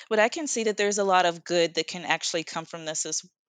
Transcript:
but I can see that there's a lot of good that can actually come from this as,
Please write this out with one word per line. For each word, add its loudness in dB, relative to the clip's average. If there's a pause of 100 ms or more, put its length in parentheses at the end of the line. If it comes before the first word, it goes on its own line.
but 2
I 6
can -6
see -2
that 0
there's 2
a 0
lot 6
of -2
good 2
that 0
can -10
actually -2
come -8
from -12
this -6
as, -6 (260)